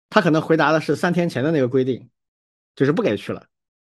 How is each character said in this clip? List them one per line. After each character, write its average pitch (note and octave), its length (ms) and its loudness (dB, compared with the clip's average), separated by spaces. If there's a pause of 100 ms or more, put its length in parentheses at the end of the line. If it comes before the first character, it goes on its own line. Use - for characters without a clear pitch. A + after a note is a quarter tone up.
他 - 120 4
可 E3+ 100 2
能 D#3 100 2
回 D#3 160 0
答 D3+ 140 2
的 D#3 100 2
是 D3+ 140 -2
三 F3 180 -2
天 E3+ 160 0
前 C3 140 -4
的 D3+ 80 -2
那 E3 80 0
个 C3 80 2
规 C3 180 0
定， B2+ 240 -6 (680)
就 C3+ 100 2
是 D3+ 60 0
不 G#3+ 100 0
给 A#2+ 140 0
去 - 160 -8
了。 - 160 -12 (480)